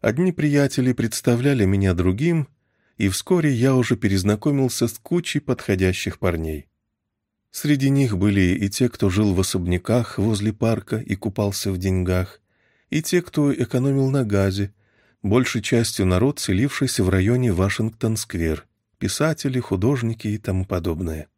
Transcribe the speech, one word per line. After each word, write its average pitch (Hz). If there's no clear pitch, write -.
Одни 160
приятели 143
представляли 120
меня 98
другим, 123
и 104
вскоре 156
я 127
уже 123
перезнакомился 107
с -
кучей 170
подходящих 92
парней. 80
Среди 139
них 131
были 95
и 98
те, 123
кто -
жил 101
в 90
особняках 92
возле 104
парка 113
и 113
купался 101
в 92
деньгах, 92
и 147
те, 175
кто 143
экономил 135
на 135
газе, 98
большей 117
частью 113
народ, 92
селившийся 120
в 90
районе 107
Вашингтон-сквер, 95
писатели, 139
художники 113
и 107
тому 95
подобное. 82